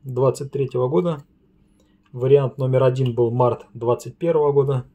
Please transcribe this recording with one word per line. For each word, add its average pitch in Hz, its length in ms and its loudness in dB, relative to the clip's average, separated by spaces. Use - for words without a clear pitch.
двадцать 131 480 -2
третьего 127 360 -4
года. 160 360 -2
Вариант 131 460 2
номер 127 260 0
один 127 300 0
был 117 180 0
март 120 420 0
двадцать 120 440 -4
первого 160 340 0
года. 139 440 0